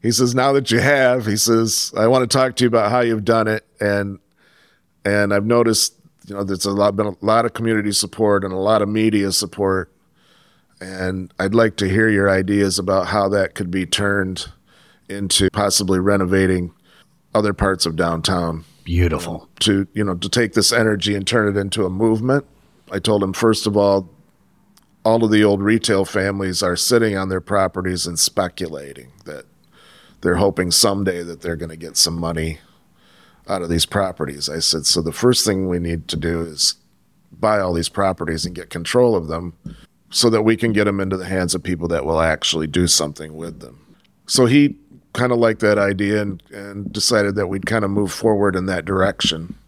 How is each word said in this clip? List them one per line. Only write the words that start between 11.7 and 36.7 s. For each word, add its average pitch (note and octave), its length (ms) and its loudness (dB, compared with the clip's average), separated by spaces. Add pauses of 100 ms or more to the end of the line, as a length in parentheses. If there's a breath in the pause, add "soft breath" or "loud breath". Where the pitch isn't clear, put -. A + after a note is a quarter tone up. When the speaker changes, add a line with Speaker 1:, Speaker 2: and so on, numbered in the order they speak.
Speaker 1:
to G2 120 -2
hear A2 200 4
your G2+ 220 2
ideas G2 480 2
about F#2 300 0
how G2 200 2
that G2 260 0
could F#2 160 -6
be F#2 140 -4
turned G2 600 -2 (640 soft breath)
into G2 420 0
possibly G2 480 0
renovating F#2 720 2 (640 soft breath)
other G#2 180 2
parts F#2+ 320 0
of E2 120 -4
downtown." E2+ 680 -2 (200)
Speaker 2:
Beautiful. E2+ 640 -2 (120)
Speaker 1:
To, G2 320 2
you G#2+ 100 -4
know, F#2+ 120 -2
to F2+ 140 -8
take A2+ 260 0
this G#2+ 180 2
energy G#2+ 420 2
and G2 120 -4
turn G#2+ 280 0
it G2+ 60 0
into G2 240 -2
a F#2 60 -2
movement. A2+ 560 0 (440)
I G2+ 80 -4
told G#2 240 2
him, F#2+ 100 -2
first A2 340 2
of G#2 100 0
all, G2 320 2 (960)
all A2+ 180 4
of A2 80 2
the G#2+ 140 6
old G2+ 180 2
retail G#2 420 2
families G2 580 -4
are F2+ 140 0
sitting A2+ 400 0
on F#2+ 120 -4
their F#2 120 -4
properties F#2 680 -2
and E2+ 120 -8
speculating C#2+ 960 -6 (140)
that D2 180 -14 (760 soft breath)
they're F2 140 2
hoping F#2 340 0
someday F#2+ 520 0
that E2+ 180 -12
they're E2+ 160 -6
gonna D#2+ 200 -10
get D#2+ 200 -12
some E2 220 0
money E2 400 -4 (880 soft breath)
out F#2+ 140 -4
of E2 60 -8
these E2 180 0
properties. D2 600 -2
I D2+ 100 -6
said, D#2+ 280 -2
"So - 140 2
the E2 120 -2
first B2 320 4
thing F#2+ 240 0
we F2+ 100 0
need E2+ 300 -4
to - 80 -4
do E2 240 -2
is D#2+ 340 -4 (580)